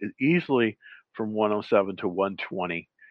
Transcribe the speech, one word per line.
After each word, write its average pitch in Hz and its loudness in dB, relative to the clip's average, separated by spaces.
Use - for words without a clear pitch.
e-, 101 -6
easily 135 2
from 107 -6
one 107 2
oh 104 0
seven 98 2
to 104 -4
one 98 0
twenty, 87 -6